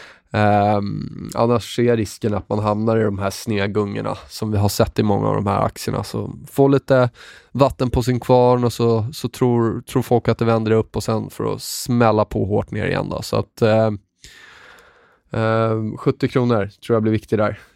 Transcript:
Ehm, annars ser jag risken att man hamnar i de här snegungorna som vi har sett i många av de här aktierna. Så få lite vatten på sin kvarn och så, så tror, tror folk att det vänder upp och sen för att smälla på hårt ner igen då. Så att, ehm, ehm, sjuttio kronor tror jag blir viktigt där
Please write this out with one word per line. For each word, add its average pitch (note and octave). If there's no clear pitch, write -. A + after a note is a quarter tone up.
Ehm, G#2
annars A#2
ser A#2+
jag A#2+
risken G#2+
att G2
man G#2
hamnar G#2+
i A2
de G2+
här G2
snegungorna G2+
som G#2+
vi G#2
har G2+
sett -
i A2
många G#2+
av G#2
de G#2
här G2+
aktierna. G#2
Så G#2
få C#3
lite C3
vatten B2+
på B2+
sin B2
kvarn B2
och A#2+
så, A2+
så -
tror, A#2+
tror -
folk -
att A2+
det A#2
vänder A2+
upp A2
och A2
sen G#2+
för G#2+
att G#2+
smälla A2+
på G2+
hårt G2+
ner G2
igen F#2
då. -
Så -
att, -
ehm, A2
ehm, A2
sjuttio -
kronor A#2+
tror A#2
jag A2
blir A2
viktigt A2
där G#2